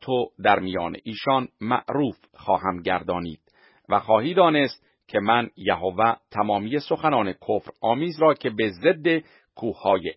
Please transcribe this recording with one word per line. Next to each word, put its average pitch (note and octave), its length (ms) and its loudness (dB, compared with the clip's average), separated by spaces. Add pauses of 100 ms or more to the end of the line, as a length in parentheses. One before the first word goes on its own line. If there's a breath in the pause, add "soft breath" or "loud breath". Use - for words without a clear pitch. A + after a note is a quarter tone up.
تو B2 300 -2 (140)
در G2+ 140 6
میان F2+ 460 -4
ایشان B2 440 -2 (120)
معروف B2 560 -2 (180)
خواهم F#2 480 -2
گردانید F2 580 -4 (480 soft breath)
و G2 120 2
خواهی A2 340 2
دانست D#3 520 2 (220)
که G#2 120 -2
من A2+ 360 2
یهوه F#2+ 600 0 (140)
تمامی G#2 480 -2
سخنان C#3 540 -2
کفر - 380 -4 (120)
آمیز D3+ 400 -2
را D3+ 120 6
که C3 160 -6
به A2 180 0
ضد D#3 540 0 (320 soft breath)
کوههای F#2+ 640 -2